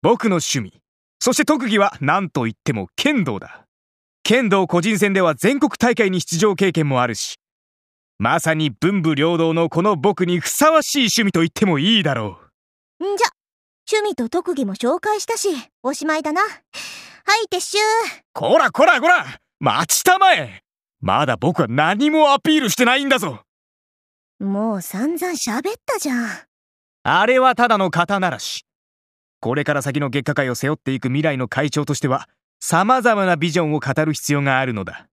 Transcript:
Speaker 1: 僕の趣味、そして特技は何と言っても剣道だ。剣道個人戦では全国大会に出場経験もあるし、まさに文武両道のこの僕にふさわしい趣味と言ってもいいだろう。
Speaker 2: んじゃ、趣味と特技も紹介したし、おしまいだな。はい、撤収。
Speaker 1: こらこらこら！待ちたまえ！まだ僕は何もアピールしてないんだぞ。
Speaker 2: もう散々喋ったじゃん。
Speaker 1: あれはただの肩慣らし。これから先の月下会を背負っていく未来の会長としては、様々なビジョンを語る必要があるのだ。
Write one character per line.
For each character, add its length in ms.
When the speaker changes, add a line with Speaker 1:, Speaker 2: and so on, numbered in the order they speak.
Speaker 1:
僕 220
の 100
趣 240
味、 220
そ 120
し 60
て 80
特 240
技 100
は 220
何 280
と 140
言 80
っ 100
て 120
も 220
剣 280
道 160
だ。 260
剣 260
道 180
個 140
人 180
戦 140
で 80
は 140
全 260
国 180
大 160
会 160
に 80
出 180
場 180
経 180
験 160
も 120
あ 60
る 80
し、 220
ま 220
さ 120
に 160
文 320
武 140
両 220
道 160
の 160
こ 120
の 140
僕 300
に 160
ふ 80
さ 200
わ 140
し 120
い 80
趣 200
味 80
と 80
言 80
っ 20
て 160
も 140
い 220
い 20
だ 100
ろ 240
う。 140
Speaker 2:
ん 20
じ 80
ゃ、 40
趣 220
味 40
と 120
特 260
技 120
も 100
紹 240
介 220
し 40
た 120
し、 100
お 120
し 120
ま 120
い 60
だ 100
な。 80
は 60
い、 40
撤 120
収。 160
Speaker 1:
こ 240
ら 120
こ 160
ら 140
こ 80
ら！ 320
待 280
ち 160
た 160
ま 140
え！ 280
ま 260
だ 120
僕 240
は 80
何 420
も 220
ア 60
ピ 180
ー 40
ル 80
し 60
て 80
な 140
い 80
ん 40
だ 80
ぞ。 260
Speaker 2:
も 360
う 80
散 320
々 180
喋 380
っ 20
た 140
じ 140
ゃ 100
ん。 60
Speaker 1:
あ 240
れ 140
は 160
た 120
だ 120
の 100
肩 280
慣 120
ら 80
し。 300
こ 160
れ 80
か 100
ら 80
先 180
の 120
月 140
下 100
会 160
を 40
背 140
負 60
っ 20
て 160
い 60
く 80
未 160
来 140
の 100
会 240
長 140
と 100
し 40
て 80
は、 220
様 420
々 240
な 100
ビ 160
ジ 80
ョ 60
ン 80
を 60
語 120
る 80
必 200
要 100
が 160
あ 60
る 80
の 100
だ。 240